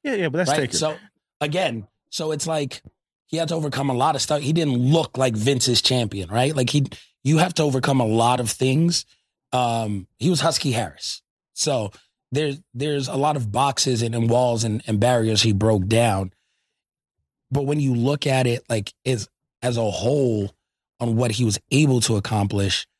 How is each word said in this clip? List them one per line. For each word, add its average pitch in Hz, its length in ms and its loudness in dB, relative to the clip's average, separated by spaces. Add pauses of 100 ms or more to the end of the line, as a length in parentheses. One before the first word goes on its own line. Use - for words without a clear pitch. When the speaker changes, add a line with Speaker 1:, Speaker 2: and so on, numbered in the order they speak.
Speaker 1:
Yeah, 277 100 -4
yeah, 180 160 0
but 143 80 -2
that's 185 140 0
Speaker 2:
Right? 247 100 2
Speaker 1:
Taker. - 160 -4
Speaker 2:
So, 156 180 -2 (460)
again, 151 440 -2 (240)
so 156 220 -6
it's 151 160 -4
like 151 340 -4 (440)
he - 120 -8
had 160 120 -2
to 165 60 -4
overcome 139 340 -4
a 127 40 0
lot 139 220 2
of 131 60 -4
stuff. 151 200 -2
He 147 120 -2
didn't 151 240 2
look 139 400 2
like 131 180 2
Vince's 120 460 2
champion, 104 480 -2
right? 131 260 0
Like, 127 140 0
he, 143 160 2 (400)
you 156 140 4
have 175 160 0
to 160 80 0
overcome 135 360 2
a 120 60 2
lot 117 340 2
of 117 100 -4
things. 160 540 0 (480)
Um, 113 560 -2 (100)
he 147 120 0
was 160 100 2
Husky 147 320 -2
Harris. 107 500 -6 (340)
So 120 360 -2 (400)
there, 143 220 -2 (200)
there's 139 340 -4
a - 80 -8
lot 147 200 0
of 113 160 -4
boxes 127 500 0
and, 113 140 -2
and 113 140 0
walls 120 340 2
and, 107 240 -2
and 107 120 0
barriers 113 420 2
he 110 120 2
broke 101 340 2
down. 107 440 2 (1200)
But 139 140 0
when 151 140 0
you 135 160 2
look 139 320 0
at 131 200 2
it, 117 220 0
like, 110 240 -4 (120)
as, 123 220 -2 (340)
as 123 160 -2
a 110 120 0
whole 120 680 0 (440)
on 117 160 0
what 120 160 2
he 113 140 -2
was 104 140 0 (120)
able 131 300 4
to 110 160 0
accomplish 98 680 -2 (120)